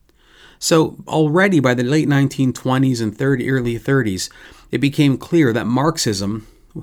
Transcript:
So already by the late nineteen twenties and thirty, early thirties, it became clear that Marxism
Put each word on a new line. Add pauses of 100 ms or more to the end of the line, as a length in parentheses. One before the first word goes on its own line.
(600)
So (100)
already
by
the
late
nineteen
twenties
and
thirty,
early
thirties, (420)
it
became
clear
that
Marxism (360)